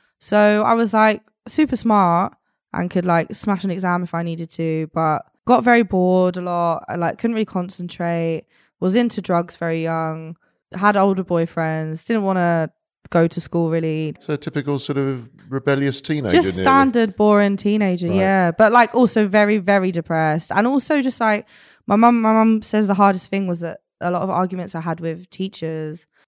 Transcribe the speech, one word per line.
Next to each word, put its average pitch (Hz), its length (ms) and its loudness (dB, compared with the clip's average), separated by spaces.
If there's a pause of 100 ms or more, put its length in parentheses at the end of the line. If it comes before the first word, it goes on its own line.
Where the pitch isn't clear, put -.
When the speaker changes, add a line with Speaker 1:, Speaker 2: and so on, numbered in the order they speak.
(200)
Speaker 1:
So 208 480 2
I 233 80 4
was, 226 180 0
like, 214 300 2 (240)
super 302 280 0
smart 190 580 2 (400)
and 175 180 -4
could, 180 140 0
like, 170 280 0
smash 190 300 -4
an 190 80 -4
exam 180 320 -2
if 170 100 -8
I 170 80 -4
needed 165 300 -8
to, 160 420 -4
but 156 320 -2 (220)
got 247 160 4
very 233 180 6
bored 185 560 2
a 180 40 -8
lot. 175 460 -2
I, 127 80 -6
like, 170 220 -4
couldn't 233 160 -2
really 220 120 -2
concentrate, 170 960 -6 (360)
was 185 140 0
into 233 280 0
drugs 170 340 -2
very 165 260 -4
young, 160 540 -6 (380)
had 202 220 2
older 196 280 2
boyfriends, 160 840 -4
didn't 226 180 -2
wanna 175 480 0 (380)
go 170 160 4
to 170 160 -4
school 170 300 -2
really. 156 480 -4
Speaker 2:
So - 160 -6
a - 20 -4
typical 143 400 -4
sort 139 220 -4
of 131 300 -4 (200)
rebellious 135 520 -2
teenager, 147 340 -2
Speaker 1:
Just 196 220 2
Speaker 2:
nearly. 190 60 -2
Speaker 1:
standard 262 520 2
boring 202 420 4
teenager, 196 520 0
Speaker 2:
Right. 185 80 0
Speaker 1:
yeah. 190 340 2
But, 214 200 4
like, 233 220 4
also 220 340 2
very, 208 300 4
very 190 340 0
depressed. 160 640 -2
And 214 140 2
also 285 340 0
just, 254 180 -4
like, 214 280 0 (400)
my 202 80 2
mum, 233 260 6
my 220 120 2
mum 220 280 4
says 214 260 -2
the 202 80 0
hardest 196 320 2
thing 196 200 -4
was 175 140 -6
that 170 180 -10 (220)
a 175 100 -2
lot 180 100 -2
of 190 80 -4
arguments 185 460 -4
I 165 60 -6
had 165 180 -6
with 170 320 -8
teachers, 160 720 -8 (220)